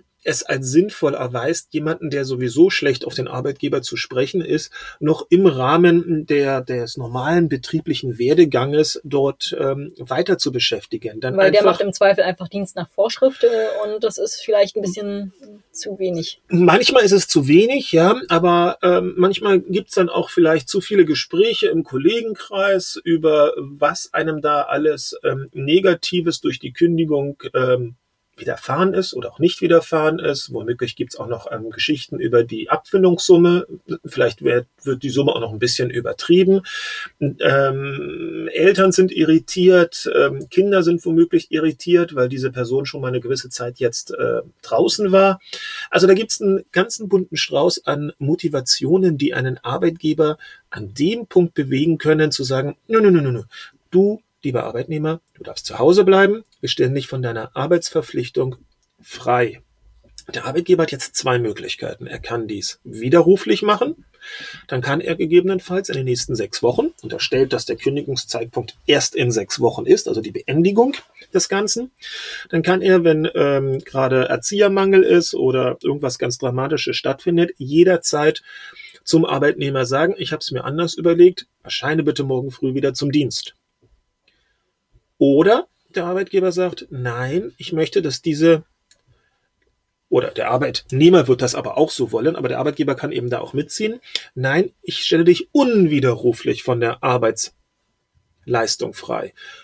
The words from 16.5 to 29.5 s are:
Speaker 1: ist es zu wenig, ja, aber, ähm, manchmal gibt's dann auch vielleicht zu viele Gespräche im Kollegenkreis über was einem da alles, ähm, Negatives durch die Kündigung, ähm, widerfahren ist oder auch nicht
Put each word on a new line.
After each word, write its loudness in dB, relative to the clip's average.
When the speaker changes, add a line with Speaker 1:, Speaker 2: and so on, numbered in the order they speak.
Speaker 1:
ist 2
es 2
zu 2
wenig, 4
ja, 4
aber, 2
ähm, 2
manchmal 2
gibt's -6
dann 2
auch -4
vielleicht 2
zu -2
viele 4
Gespräche 0
im -2
Kollegenkreis -2
über 2
was -4
einem -4
da 0
alles, -4
ähm, -4
Negatives 0
durch -4
die -12
Kündigung, 0
ähm, 0
widerfahren -4
ist -4
oder -10
auch -14
nicht 0